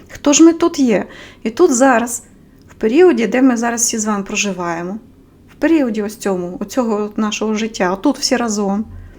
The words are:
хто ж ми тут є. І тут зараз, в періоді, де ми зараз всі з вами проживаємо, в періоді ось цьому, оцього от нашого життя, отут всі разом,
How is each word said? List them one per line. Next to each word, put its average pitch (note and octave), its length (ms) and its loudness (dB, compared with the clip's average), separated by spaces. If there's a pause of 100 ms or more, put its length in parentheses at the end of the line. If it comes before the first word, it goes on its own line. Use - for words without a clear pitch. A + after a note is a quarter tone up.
(140)
хто - 200 0
ж D4 100 6
ми E4 100 8
тут E4+ 260 -2
є. A3+ 260 2 (380)
І A3+ 60 -4
тут D#4+ 240 2
зараз, A#3+ 500 2 (460)
в - 40 -20
періоді, A#3+ 540 4
де B3+ 140 0
ми B3+ 160 4
зараз A#3 240 -2
всі - 160 -2
з G#3+ 80 -4
вами G#3 180 -2
проживаємо, F#3 760 -6 (520)
в - 40 -20
періоді C4+ 460 0
ось G3+ 140 -6
цьому, F3+ 440 -4
оцього A3 360 -2
от G#3 220 -6
нашого G#3+ 360 -2
життя, G#3+ 400 -2
отут B3+ 240 0
всі - 200 -2
разом, G#3+ 480 -2 (320)